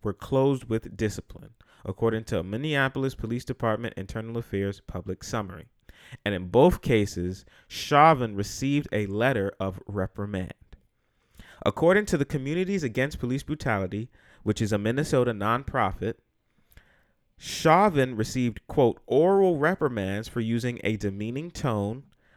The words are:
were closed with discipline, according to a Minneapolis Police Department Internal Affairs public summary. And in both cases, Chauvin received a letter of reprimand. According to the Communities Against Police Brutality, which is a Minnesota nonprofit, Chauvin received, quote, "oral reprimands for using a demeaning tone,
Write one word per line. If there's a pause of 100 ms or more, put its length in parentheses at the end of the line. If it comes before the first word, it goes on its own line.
were
closed
with
discipline, (340)
according
to
a
Minneapolis
Police
Department
Internal
Affairs
public
summary. (560)
And
in
both
cases, (220)
Chauvin
received
a
letter
of
reprimand. (1120)
According
to
the
Communities
Against
Police
Brutality, (340)
which
is
a
Minnesota
nonprofit, (1200)
Chauvin
received,
quote,
"oral
reprimands
for
using
a
demeaning
tone, (340)